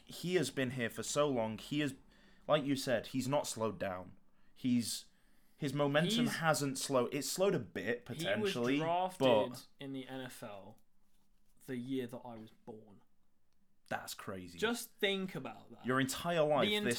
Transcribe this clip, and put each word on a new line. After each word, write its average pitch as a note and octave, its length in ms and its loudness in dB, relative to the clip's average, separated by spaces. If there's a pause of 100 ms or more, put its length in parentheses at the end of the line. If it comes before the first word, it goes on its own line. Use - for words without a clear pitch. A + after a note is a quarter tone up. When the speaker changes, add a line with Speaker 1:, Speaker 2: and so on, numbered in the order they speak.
Speaker 1:
he F3+ 300 -2
has D#3 140 2
been B2+ 220 -2
here B2 180 -2
for - 140 -8
so D3 260 2
long. A2 280 0
He D3 240 -2
is, C#3 120 0 (540)
like D3 180 4
you C#3 100 2
said, A#2+ 320 0
he's B2 200 -2
not C#3+ 200 2
slowed A2 320 -2
down. F#2 320 -6 (440)
He's, A#2+ 500 0 (520)
his C#3 160 -2
momentum D#3 520 2
Speaker 2:
He's G#3 120 0
Speaker 1:
hasn't C#3+ 400 2
slowed. C3 360 2
It's C#3+ 160 -2
slowed F#3+ 260 2
a C#3 40 2
bit, G#2+ 460 -4
potentially, C3+ 720 0
Speaker 2:
He D3 60 2
was D#3+ 60 0
drafted F3 400 2
Speaker 1:
but G#2 380 4 (140)
Speaker 2:
in C3+ 140 -8
the C3 140 -10
N C3 140 -8
F B2 220 -12
L G2+ 340 -14 (880)
the C3 120 -6
year B2+ 300 -2
that A#2+ 180 -10
I A#2+ 120 -10
was G#2+ 140 -16 (140)
born. A2 340 -16 (920)
Speaker 1:
That's - 240 -4
crazy. F#2 440 -10
Speaker 2:
Just A#3 320 0 (100)
think F#3+ 360 0
about B2+ 360 -10
that. A2+ 140 -16
Speaker 1:
Your B2+ 140 4
entire E3 420 2
life, D3+ 260 6
Speaker 2:
The G#3 120 2
Speaker 1:
this G#3 200 2